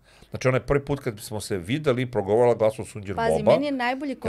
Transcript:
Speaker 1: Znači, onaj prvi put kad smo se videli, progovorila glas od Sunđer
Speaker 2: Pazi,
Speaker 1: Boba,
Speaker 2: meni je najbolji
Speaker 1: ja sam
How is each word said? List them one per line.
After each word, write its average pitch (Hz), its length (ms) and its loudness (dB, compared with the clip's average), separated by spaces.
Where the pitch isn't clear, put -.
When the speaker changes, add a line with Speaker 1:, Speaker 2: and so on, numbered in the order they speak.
Speaker 1:
Znači, - 180 -2
onaj 127 120 2
prvi 139 240 0
put 143 160 -4
kad 104 200 -8
smo 107 200 -10
se 101 180 -4
videli, 123 520 -2
progovorila 110 440 4
glas 110 240 2
od 92 100 -10
Sunđer 101 280 -8
Speaker 2:
Pazi, 226 180 0
Speaker 1:
Boba, 214 180 4
Speaker 2:
meni 277 140 4
je 285 60 -2
najbolji 262 420 -4
Speaker 1:
ja - 80 -12
sam - 60 -